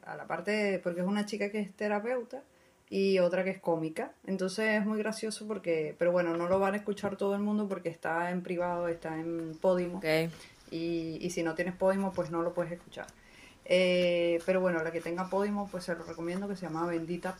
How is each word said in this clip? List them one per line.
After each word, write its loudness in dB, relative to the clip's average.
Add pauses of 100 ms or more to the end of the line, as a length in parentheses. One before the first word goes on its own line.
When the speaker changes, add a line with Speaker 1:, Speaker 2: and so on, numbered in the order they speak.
Speaker 1:
a -10
la -12
parte -4
de, 2
porque -2
es 2
una 2
chica -2
que -2
es -4
terapeuta -2 (480)
y 4
otra 4
que 0
es -4
cómica. 0 (140)
Entonces 2
es 2
muy 0
gracioso -4
porque, 0
pero 6
bueno, 4
no 0
lo 4
van 4
a 0
escuchar -2
todo 0
el 0
mundo 0
porque -4
está -2
en -2
privado, 0
está -4
en -4
Podimo. 2
Speaker 2:
Ok. -8 (680)
Speaker 1:
Y, -4
y -2
si -2
no 0
tienes -2
Podimo, 2
pues -2
no 0
lo 0
puedes -2
escuchar. -12 (600)
Eh, 4
pero 2
bueno, 2
la -4
que -2
tenga -4
Podimo, 0
pues -6
se -2
lo -10
recomiendo, -6
que -4
se -8
llama -2
Bendita -2